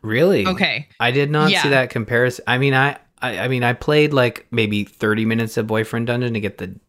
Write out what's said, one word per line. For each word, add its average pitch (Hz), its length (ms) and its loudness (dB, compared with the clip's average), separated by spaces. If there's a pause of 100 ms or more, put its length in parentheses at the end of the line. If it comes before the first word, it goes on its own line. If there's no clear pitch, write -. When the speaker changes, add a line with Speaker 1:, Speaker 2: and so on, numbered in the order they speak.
Speaker 1:
really? 135 440 2
Speaker 2:
Okay. 180 420 -2 (120)
Speaker 1:
I 120 100 2
did 143 200 0
not 151 180 2
see 202 60 2
Speaker 2:
Yeah. 156 160 0
Speaker 1:
that 131 180 2
comparison. 120 580 -2
I 123 120 0
mean, 139 160 2
I, 135 240 2 (240)
I, 117 160 -6
I 110 100 -2
mean, 123 160 -2
I 120 80 2
played, 151 400 2
like, 123 380 0
maybe 104 340 0
thirty 107 400 0
minutes 113 320 -2
of 110 100 -2
Boyfriend 113 420 -2
Dungeon 123 260 -2
to 107 60 -4
get 101 180 -6
the 95 160 -10 (140)